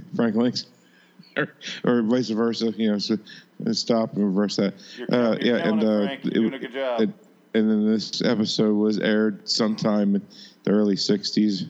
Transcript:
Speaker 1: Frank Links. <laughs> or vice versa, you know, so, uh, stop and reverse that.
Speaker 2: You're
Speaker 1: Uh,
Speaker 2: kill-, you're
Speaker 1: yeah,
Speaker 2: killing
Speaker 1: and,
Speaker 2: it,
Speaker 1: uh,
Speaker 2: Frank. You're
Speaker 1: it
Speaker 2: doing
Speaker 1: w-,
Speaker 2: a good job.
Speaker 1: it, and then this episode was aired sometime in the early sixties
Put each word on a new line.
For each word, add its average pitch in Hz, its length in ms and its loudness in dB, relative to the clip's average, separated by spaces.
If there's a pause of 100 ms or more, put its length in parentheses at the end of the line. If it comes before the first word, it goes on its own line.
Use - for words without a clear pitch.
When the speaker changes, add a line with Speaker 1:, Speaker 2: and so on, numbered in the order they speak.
(160)
Speaker 1:
Frank 117 180 2
Links. 120 320 0 (720)
<laughs> - 460 -8
or 120 180 4
vice 113 280 0
versa, 113 460 -2
you 110 160 2
know, 104 60 0
so, 104 180 -2 (500)
uh, 117 60 0
stop 110 420 0
and 101 120 0
reverse 98 300 0
that. 101 180 0 (220)
Speaker 2:
You're 123 160 -12
Speaker 1:
Uh, 120 240 2
Speaker 2:
kill-, - 100 0
you're 117 120 2
Speaker 1:
yeah, - 60 -2
Speaker 2:
killing 110 160 0
Speaker 1:
and, - 20 2
Speaker 2:
it, 110 60 2
Speaker 1:
uh, 104 180 2
Speaker 2:
Frank. - 180 -6
You're - 60 -2
Speaker 1:
it - 40 -2
Speaker 2:
doing 113 160 2
Speaker 1:
w-, 135 60 -10
Speaker 2:
a 127 120 -8
good 117 40 -16
job. 127 300 -2
Speaker 1:
it, 101 80 0 (440)
and 110 160 2
then 107 200 2
this - 320 -2
episode 107 520 0
was 104 260 0
aired 107 480 0
sometime 104 680 0
in 98 100 -4 (380)
the - 60 0
early 104 260 4
sixties 104 720 0